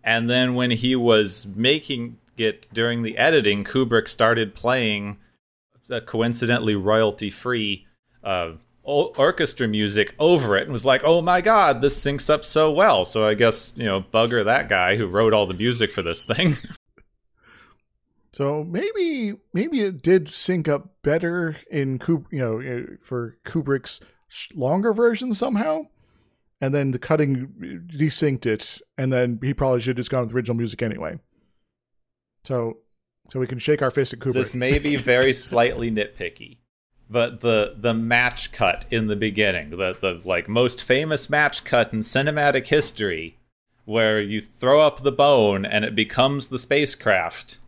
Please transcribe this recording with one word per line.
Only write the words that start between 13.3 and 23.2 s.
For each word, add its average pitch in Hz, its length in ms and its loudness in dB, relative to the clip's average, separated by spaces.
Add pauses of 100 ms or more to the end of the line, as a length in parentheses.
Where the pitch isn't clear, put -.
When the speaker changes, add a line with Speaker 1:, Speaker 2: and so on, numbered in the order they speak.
Speaker 1:
guess, 113 400 2
you 120 100 -6
know, 98 160 0 (120)
bugger 117 300 2
that 117 240 2
guy 92 300 2
who 113 100 -2
wrote 107 260 4
all 104 120 4
the 92 80 -6
music 113 380 -2
for 101 100 -6
this 85 220 -4
thing. 147 380 0
<laughs> - 60 -14 (1600)
Speaker 2:
So 147 340 -4
maybe, 277 680 -4 (180)
maybe 269 280 -2
it 190 200 -4
did 170 260 4
sync 170 400 -4
up 143 220 -2 (140)
better 165 520 -2 (160)
in 135 280 -2
Kub-, 165 320 -2
you 139 80 -6
know, 113 200 -2
uh, 123 400 -8
for 117 460 -8